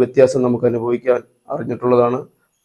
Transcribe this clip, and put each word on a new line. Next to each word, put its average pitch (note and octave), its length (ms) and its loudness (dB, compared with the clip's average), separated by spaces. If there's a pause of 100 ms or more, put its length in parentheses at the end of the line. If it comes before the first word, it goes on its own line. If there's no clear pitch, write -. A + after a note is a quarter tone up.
വ്യത്യാസം B2+ 440 2
നമുക്ക് A#2+ 240 0
അനുഭവിക്കാൻ A#2+ 480 -2 (340)
അറിഞ്ഞിട്ടുള്ളതാണ്, B2 640 0 (440)